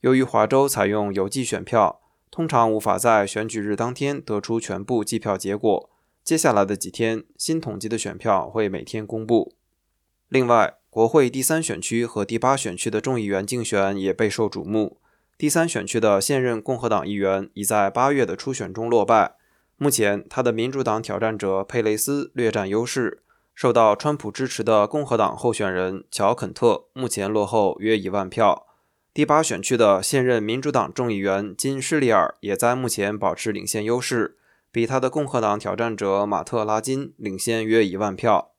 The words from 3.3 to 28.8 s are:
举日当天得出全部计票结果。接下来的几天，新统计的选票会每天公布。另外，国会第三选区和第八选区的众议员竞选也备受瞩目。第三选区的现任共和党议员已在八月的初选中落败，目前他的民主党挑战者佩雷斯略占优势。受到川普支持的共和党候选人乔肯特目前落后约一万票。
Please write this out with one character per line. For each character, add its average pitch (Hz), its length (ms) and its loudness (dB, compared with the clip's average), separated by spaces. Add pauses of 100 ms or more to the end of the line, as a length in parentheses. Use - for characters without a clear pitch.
举 110 120 -6
日 104 140 -2
当 117 180 -2
天 143 280 -4
得 104 200 -4
出 113 200 -4
全 98 240 -8
部 117 180 0
计 110 160 -4
票 104 180 -2
结 98 200 -4
果。 104 340 0 (320)
接 160 160 0
下 147 140 2
来 101 120 4
的 98 120 -2
几 95 140 -10
天， 113 340 -2 (120)
新 160 240 -4
统 104 200 -8
计 107 80 -8
的 110 100 -4
选 92 180 -8
票 98 320 0
会 107 200 -2
每 85 160 -6
天 110 200 -8
公 110 220 -8
布。 113 280 2 (760)
另 127 180 2
外， 113 300 4 (140)
国 113 180 4
会 135 200 6
第 135 140 -4
三 160 180 0
选 101 200 -6
区 117 260 -2
和 104 180 -4
第 113 140 -4
八 131 180 2
选 104 200 -6
区 - 120 -6
的 107 120 -2
众 127 200 -2
议 107 40 -4
员 98 200 -2
竞 117 200 -6
选 98 340 0
也 95 140 -2
备 107 180 0
受 107 180 -2
瞩 95 140 -8
目。 104 360 -2 (380)
第 151 120 -2
三 165 200 2
选 117 160 -4
区 113 140 -4
的 104 220 4
现 135 200 0
任 117 220 -2
共 127 160 -4
和 120 100 -2
党 101 200 0
议 104 60 -4
员 98 400 0
已 101 100 -8
在 98 260 2
八 131 220 2
月 135 120 2
的 92 120 -4
初 135 160 -8
选 95 200 -8
中 113 180 -6
落 113 140 4
败， 107 320 4 (420)
目 139 120 0
前 101 380 0
他 131 140 -4
的 120 100 2
民 113 180 -2
主 135 140 -4
党 110 160 0
挑 107 180 -8
战 110 180 -2
者 98 280 0
佩 120 160 -2
雷 107 160 2
斯 139 380 -4
略 117 180 0
占 98 160 -2
优 107 160 0
势。 117 380 -4 (320)
受 123 180 2
到 110 240 6
川 147 200 -2
普 110 140 -8
支 131 160 -4
持 120 160 -6
的 107 240 4
共 147 180 -4
和 127 120 0
党 107 200 0
候 120 160 0
选 101 200 -2
人 92 380 -4
乔 104 240 2
肯 95 180 -6
特 - 400 2
目 127 160 -6
前 101 200 -2
落 107 180 2
后 101 340 2
约 110 180 2
一 95 120 -4
万 95 180 -2
票。 104 380 2 (480)